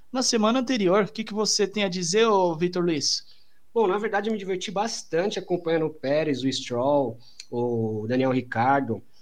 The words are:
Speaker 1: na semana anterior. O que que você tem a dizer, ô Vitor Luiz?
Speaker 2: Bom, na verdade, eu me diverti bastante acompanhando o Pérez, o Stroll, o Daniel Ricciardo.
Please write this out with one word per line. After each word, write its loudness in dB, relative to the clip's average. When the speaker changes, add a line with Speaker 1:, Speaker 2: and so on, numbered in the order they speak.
Speaker 1:
na -2
semana 2
anterior. 2
O -8
que -6
que -10
você 0
tem -2
a 0
dizer, 2
ô 4
Vitor 0
Luiz? -2
Speaker 2:
Bom, 2
na 2
verdade, -2
eu 0
me -2
diverti -6
bastante -2
acompanhando 0
o -2
Pérez, 0
o 0
Stroll, 0
o -2
Daniel 2
Ricciardo. 0